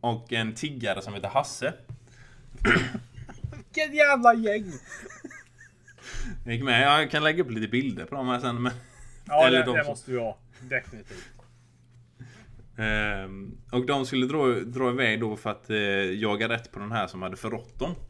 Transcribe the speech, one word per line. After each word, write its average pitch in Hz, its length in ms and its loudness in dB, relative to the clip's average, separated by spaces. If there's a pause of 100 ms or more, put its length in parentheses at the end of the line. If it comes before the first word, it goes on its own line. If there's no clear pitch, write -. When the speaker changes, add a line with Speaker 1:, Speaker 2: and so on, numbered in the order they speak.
Speaker 1:
Och 120 320 -4
en 113 220 0
tiggare 113 480 -4
som 107 120 -10
heter 98 140 -6
Hasse. 139 460 0 (1800)
Speaker 2:
Vilket 302 380 -4
jävla 269 400 8
gäng! 214 380 -2 (1700)
Speaker 1:
Jag 117 100 -4
gick 117 100 -2
med. 123 180 6
Jag 147 280 6
kan 151 140 0
lägga 156 200 4
upp 127 60 -8
lite 110 180 -2
bilder 117 360 -2
på 107 100 -10
dem 131 140 -4
här 123 120 0
sen, 120 220 -2
men 123 100 0 (540)
Speaker 2:
Ja, 147 200 8
Speaker 1:
eller 127 120 6
Speaker 2:
det, 127 60 4
Speaker 1:
de 127 120 0
Speaker 2:
det 151 80 2
Speaker 1:
som 147 60 -4
Speaker 2:
måste 131 200 -10
vi 127 80 -2
ha. 113 200 -6 (220)
Definitivt. 127 680 -10 (1500)
Speaker 1:
Ehm, 104 800 -4 (160)
och 123 140 0
de 139 200 0
skulle 127 200 0
dra, 139 220 2 (120)
dra 123 300 -2
iväg 120 300 2
då 107 160 -2
för 107 140 -6
att, - 200 -8
eh, 110 60 0 (360)
jaga 107 360 0
rätt 117 240 -6
på - 60 -12
den 104 140 -8
här 107 140 -2
som 92 160 -10
hade 92 140 -8
förrått - 420 -10
dem. 160 160 -4 (160)